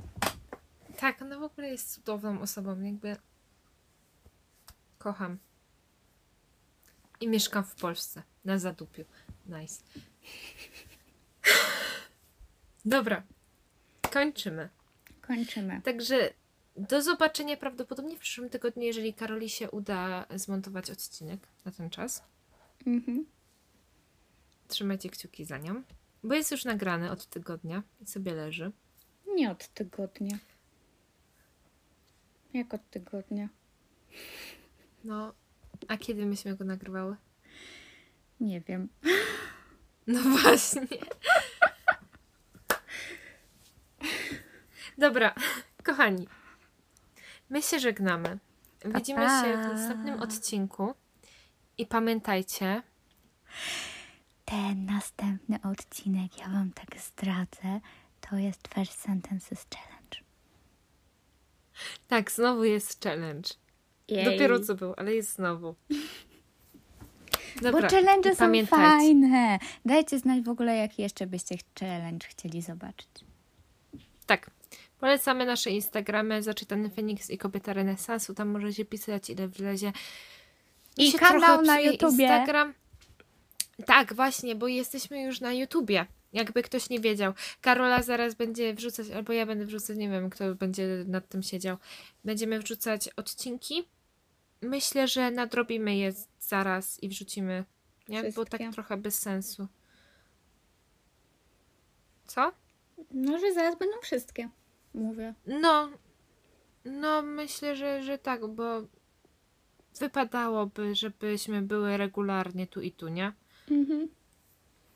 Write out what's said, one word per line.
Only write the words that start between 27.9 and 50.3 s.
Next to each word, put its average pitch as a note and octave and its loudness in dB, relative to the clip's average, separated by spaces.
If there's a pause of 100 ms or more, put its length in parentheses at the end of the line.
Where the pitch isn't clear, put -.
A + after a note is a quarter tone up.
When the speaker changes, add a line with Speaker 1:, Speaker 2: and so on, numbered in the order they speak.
Speaker 1:
i G#3 -20
sobie F#3+ -6
leży. D#3 -8 (640)
Speaker 2:
Nie B3+ 2
od - -12
tygodnia. G3+ -8 (2250)
Jak B3 -4
od - -12
tygodnia? G3+ -10 (1500)
Speaker 1:
No, G#3+ -8 (540)
a A3 -4
kiedy G#3 -4
myśmy G3+ -4
go F#3+ -10
nagrywały? F#3+ -6 (1200)
Speaker 2:
Nie F#3+ -4
wiem. F#3 -8 (1200)
Speaker 1:
No A#3+ 2
właśnie. C4+ 6 (4000)
Dobra, B3 4 (480)
kochani. G#3+ 2 (1200)
My C#4+ -4
się D4+ 0
żegnamy. F#3+ 0 (420)
Speaker 2:
Pa, G3+ -8
Speaker 1:
Widzimy A3+ -2
się A#3+ 4
w A3 -2
Speaker 2:
pa. A3 -4
Speaker 1:
następnym A3 -4
odcinku. G#3+ -4 (840)